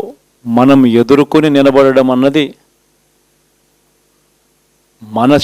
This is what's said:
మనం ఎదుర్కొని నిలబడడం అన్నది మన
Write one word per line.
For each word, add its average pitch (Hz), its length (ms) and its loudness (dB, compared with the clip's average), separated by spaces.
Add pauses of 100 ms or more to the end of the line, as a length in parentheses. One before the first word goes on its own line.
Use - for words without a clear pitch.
(580)
మనం 135 220 2 (220)
ఎదుర్కొని 143 540 0
నిలబడడం 135 580 0
అన్నది 139 320 -2 (2750)
మన 127 140 0 (120)